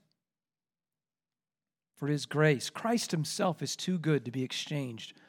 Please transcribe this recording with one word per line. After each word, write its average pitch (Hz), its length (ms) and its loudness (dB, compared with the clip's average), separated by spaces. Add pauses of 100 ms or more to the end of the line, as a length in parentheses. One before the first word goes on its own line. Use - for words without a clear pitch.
(2000)
For 143 120 -4
his 147 180 0
grace, 151 440 4
Christ - 420 -2
himself 165 500 0
is 135 160 -4
too 185 200 0
good 151 280 2
to 120 60 -4
be 127 120 -2
exchanged 127 680 -6 (160)